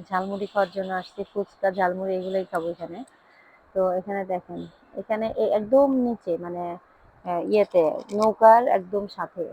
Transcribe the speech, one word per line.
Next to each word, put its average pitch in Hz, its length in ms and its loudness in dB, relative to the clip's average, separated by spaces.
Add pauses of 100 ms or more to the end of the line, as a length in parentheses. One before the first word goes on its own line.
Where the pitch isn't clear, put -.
ঝালমুড়ি 196 380 -4
খাওয়ার 196 240 0
জন্য 190 220 -6
আসছি, 185 280 -8 (100)
ফুচকা, 202 400 -4
ঝালমুড়ি 185 440 -2
এগুলোই 190 300 -4
খাবো 170 240 -4
এখানে। 170 300 -10 (760)
তো 190 60 0 (100)
এখানে 190 340 -4
দেখেন, 175 360 -8 (340)
এখানে 214 320 -4
এ-, 214 320 0
একদম 262 340 4
নিচে 240 440 -2
মানে, 175 260 -8 (600)
আহ, 175 180 -4
ইয়েতে 196 400 4 (300)
নৌকার 220 540 6
একদম 196 400 -2
সাথে 175 460 -8